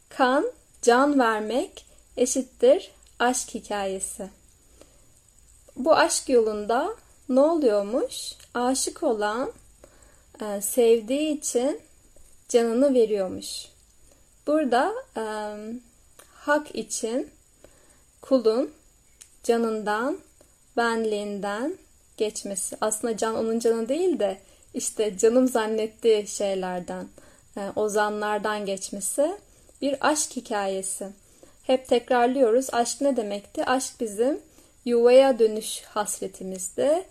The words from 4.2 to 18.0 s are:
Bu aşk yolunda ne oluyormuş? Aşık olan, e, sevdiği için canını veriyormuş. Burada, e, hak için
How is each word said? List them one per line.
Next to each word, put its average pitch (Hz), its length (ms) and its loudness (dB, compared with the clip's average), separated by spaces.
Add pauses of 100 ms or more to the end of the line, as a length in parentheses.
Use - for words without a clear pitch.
Bu 294 200 2
aşk - 340 0
yolunda 226 640 0 (340)
ne 254 100 4
oluyormuş? 269 920 0 (220)
Aşık 262 500 -2
olan, 233 500 -2 (880)
e, 208 200 -6
sevdiği 247 760 2
için 294 440 -2 (680)
canını 240 440 2
veriyormuş. 202 720 0 (800)
Burada, 302 460 2 (240)
e, 220 60 -4 (1080)
hak 302 420 -2
için 233 540 -6 (920)